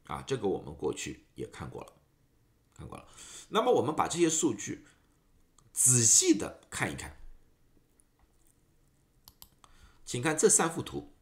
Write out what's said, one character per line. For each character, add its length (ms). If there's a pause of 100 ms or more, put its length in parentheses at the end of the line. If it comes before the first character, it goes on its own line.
啊， 200
这 100
个 120
我 100
们 160
过 180
去 320 (120)
也 100
看 240
过 120
了， 100 (800)
看 140
过 100
了。 80 (420)
那 140
么 80
我 100
们 140
把 140
这 100
些 100
数 240
据 320 (880)
仔 320
细 320
的 320
看 220
一 60
看， 200 (3000)
请 160
看 160
这 120
三 200
幅 140
图， 400